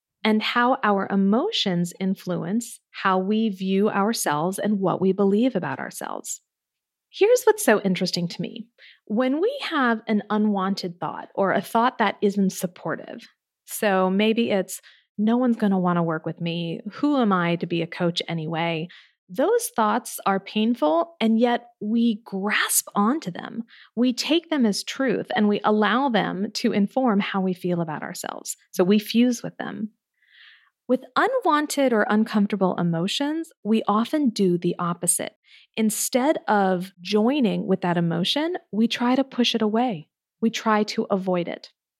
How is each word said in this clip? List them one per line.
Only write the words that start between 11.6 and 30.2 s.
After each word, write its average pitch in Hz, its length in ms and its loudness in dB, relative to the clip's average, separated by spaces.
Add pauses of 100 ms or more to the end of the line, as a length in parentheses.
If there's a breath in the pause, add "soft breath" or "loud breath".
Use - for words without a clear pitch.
thought 233 380 0
that 196 220 0
isn't 196 300 2
supportive, - 760 -8 (380)
so 190 440 0
maybe 220 420 2
it's, 190 300 -2 (360 soft breath)
"No 220 200 2
one's 247 180 2
gonna 202 240 2
wanna 175 240 2
work 165 220 -2
with 165 160 -8
me. 170 400 -4 (120)
Who 294 240 0
am 226 140 4
I 175 260 2
to 175 80 -6
be 170 160 -2
a 165 60 -4
coach 170 400 -2
anyway?" 165 600 -4 (420 loud breath)
Those 339 400 0
thoughts 220 560 -2
are 196 140 2
painful, 247 840 0
and 226 180 2
yet 240 300 0 (100)
we 226 460 0
grasp - 680 -2
onto 208 380 0
them. - 320 -10 (320 loud breath)
We 247 180 2
take 311 360 -2
them 277 160 2
as 202 180 0
truth, - 520 -2
and 208 120 4
we 208 160 0
allow 214 460 2
them 185 460 -2
to 214 180 0
inform 208 480 2
how 196 200 -4
we 185 120 0
feel 175 260 -2
about 160 240 -6
ourselves. - 540 -10 (140 soft breath)
So - 120 2
we 202 160 6
fuse 240 420 2
with - 160 -10
them. 214 340 -8 (1000 soft breath)